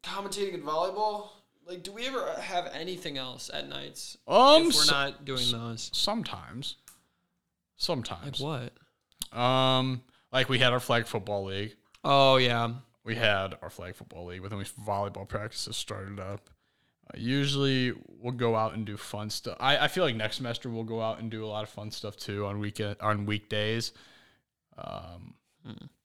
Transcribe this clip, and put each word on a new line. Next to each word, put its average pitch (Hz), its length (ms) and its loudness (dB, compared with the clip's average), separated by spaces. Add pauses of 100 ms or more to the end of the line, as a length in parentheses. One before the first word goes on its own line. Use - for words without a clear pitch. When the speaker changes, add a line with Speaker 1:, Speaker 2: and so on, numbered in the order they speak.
Speaker 1:
commentating 196 500 -4
in 156 80 -8
volleyball? 196 680 -2 (380)
Like, 180 160 -12
do 196 80 -12
we 226 160 -6
ever 233 320 -4
have 180 340 -2
anything 160 460 -6
else 127 340 -10
at 143 160 -6
nights 143 480 -12 (100)
Speaker 2:
Um, 277 400 10
Speaker 1:
if 311 80 4
we're - 60 6
Speaker 2:
s-, - 100 8
Speaker 1:
not 139 340 0
doing 131 160 -4
Speaker 2:
s-, 123 100 2
Speaker 1:
those? 117 420 -6
Speaker 2:
sometimes. 143 840 -4 (1000)
Sometimes. 131 640 -4
Speaker 1:
Like 131 300 -6 (640)
what? 113 60 -6
Speaker 2:
Um, 131 600 4 (300)
like, 127 180 2
we 127 100 4
had 123 140 6
our 127 60 2
flag 117 260 2
football 101 400 -4
league. 98 300 -6 (280)
Speaker 1:
Oh, 139 340 8
yeah. 117 320 4 (340)
Speaker 2:
We 113 120 -4
had 101 460 2
our 85 80 -12
flag 90 260 -12
football - 300 -14
league, 90 160 -10
but 98 80 -10
then 104 100 -6
we, 95 60 -6
volleyball 101 600 -4
practices - 500 -8
started 98 420 -8
up. 98 300 -10 (640)
Uh, - 40 -12
usually 135 760 2 (140)
we'll 120 260 -8
go 117 220 2
out 110 180 2
and 107 120 -4
do 101 120 -8
fun 107 320 -8
stuff. - 300 -8
I, 139 260 4
I - 20 2
feel 180 160 0
like 131 120 2
next 110 220 -4
semester 123 320 -6
we'll 113 140 -6
go 113 180 -4
out 110 180 -2
and 113 120 -6
do 110 140 -8
a - 20 -8
lot 107 160 -4
of 104 60 -10
fun 107 220 -10
stuff - 260 -10
too 104 280 -4
on 101 140 -4
weekend, 104 420 -4
on 104 240 0
weekdays. 107 680 -2 (840)
Um, - 580 -12 (300)
Speaker 1:
Hmm. 101 200 -16 (200)